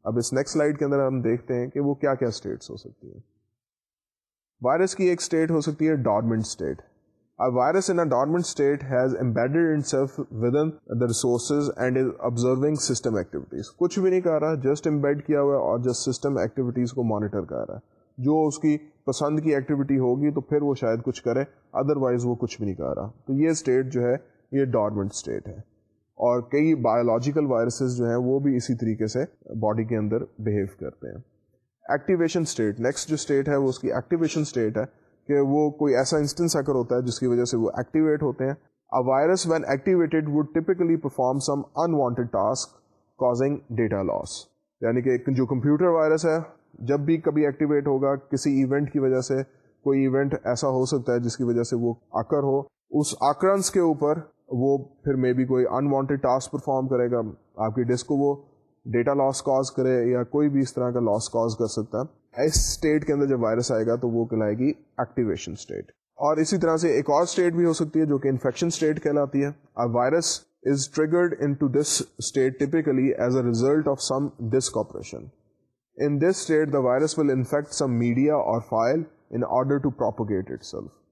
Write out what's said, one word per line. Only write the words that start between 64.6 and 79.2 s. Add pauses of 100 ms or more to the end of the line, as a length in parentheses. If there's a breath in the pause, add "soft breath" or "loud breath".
ایکٹیویشن
اسٹیٹ۔ (320)
اور
اسی
طرح
سے
ایک
اور
اسٹیٹ
بھی
ہو
سکتی
ہے
جو
کہ
انفیکشن
اسٹیٹ
کہلاتی
ہے۔ (320)
A
virus (400)
is (220)
triggered
into
this
state
typically
as
a
result
of (160)
some
disk
operation۔ (800)
In
this
state,
the
virus
will
infect
some
media
or
file (340)